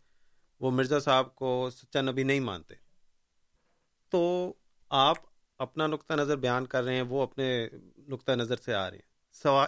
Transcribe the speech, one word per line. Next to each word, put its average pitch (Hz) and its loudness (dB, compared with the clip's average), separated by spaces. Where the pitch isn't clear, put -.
وہ 131 0
مرزا 131 2
صاحب 131 2
کو 127 -2
سچا - -6
نبی 131 0
نہیں 135 0
مانتے۔ 98 -8
تو 180 0
آپ 143 4
اپنا 156 -4
نقطہ 156 -4
نظر 147 0
بیان 127 -2
کر 127 -2
رہے 127 -2
ہیں، 127 0
وہ 127 -2
اپنے 127 -4
نقطہ 135 -4
نظر 120 -2
سے 117 -4
آ 95 -2
رہے - -16
ہیں۔ - -20
سوا-، 139 4